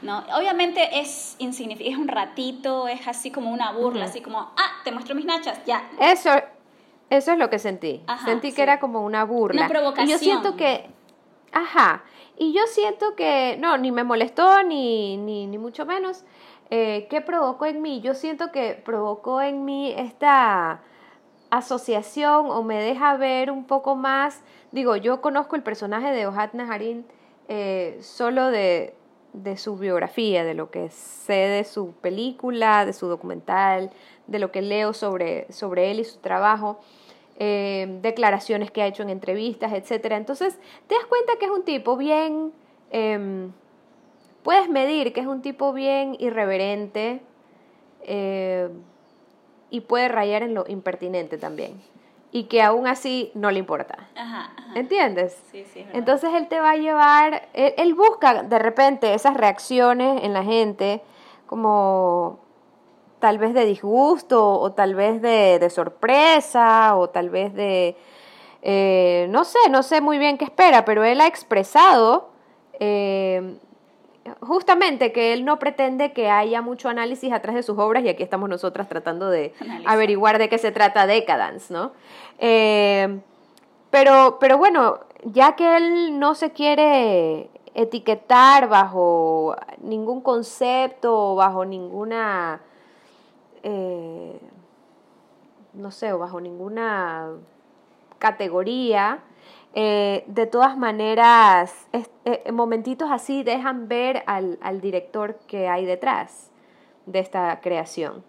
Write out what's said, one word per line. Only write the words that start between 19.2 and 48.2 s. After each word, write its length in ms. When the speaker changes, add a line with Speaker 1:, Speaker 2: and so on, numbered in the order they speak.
Speaker 2:
en 240
mí 320
esta 840
asociación 1000
o 120
me 200
deja 340
ver 340
un 160
poco 280
más, 460
digo, 240
yo 240
conozco 340
el 80
personaje 480
de 160
Ohad 280
Naharin, 500
eh, 520
solo 500
de, 440
de 240
su 180
biografía, 680
de 100
lo 160
que 180
sé 460
de 300
su 280
película, 960
de 80
su 120
documental, 840
de 120
lo 120
que 120
leo 320
sobre, 580
sobre 380
él 100
y 40
su 160
trabajo, 600
eh, 600
declaraciones 720
que 100
ha 60
hecho 160
en 80
entrevistas, 640
etcétera. 420
Entonces, 420
te 80
das 100
cuenta 340
que 80
es 40
un 140
tipo 340
bien, 520
em, 600
puedes 280
medir 420
que 80
es 60
un 160
tipo 320
bien 440
irreverente, 1040
eh, 680